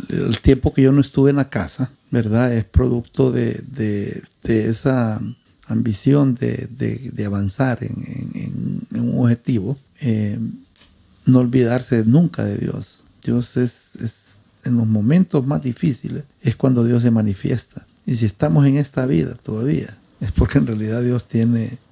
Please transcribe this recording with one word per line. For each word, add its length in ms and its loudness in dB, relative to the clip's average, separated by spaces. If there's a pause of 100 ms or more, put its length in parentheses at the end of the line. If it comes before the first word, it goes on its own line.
el, 100 -2
el 220 -2
tiempo 320 2
que 100 2
yo 80 6
no 100 4
estuve 280 2
en 80 2
la 120 -2
casa, 420 -6 (180)
¿verdad? 440 0
Es 100 0
producto 680 0
de, 360 -2
de, 560 -4 (200)
de 260 0
esa 520 0 (460)
ambición 680 2
de, 360 -4
de, 420 -6
de 120 -6
avanzar 580 -2
en, 80 -8 (160)
en, 340 -10
en, 400 -6 (160)
en 120 -2
un 100 0
objetivo. 580 0 (220)
Eh, 400 -2 (840)
no 140 6
olvidarse 680 0
nunca 400 2
de 120 -4
Dios. 440 -8 (200)
Dios 360 -2
es, 400 -4
es, 380 -12 (280)
en 140 0
los 100 2
momentos 580 2
más 160 -2
difíciles, 640 -4 (180)
es 140 0
cuando 300 2
Dios 180 2
se 80 4
manifiesta. 720 -2 (200)
Y 100 -2
si 100 0
estamos 400 2
en 120 4
esta 280 -2
vida 280 0
todavía, 640 -4 (240)
es 100 -6
porque 280 2
en 80 0
realidad 340 -4
Dios 260 -2
tiene 500 0 (140)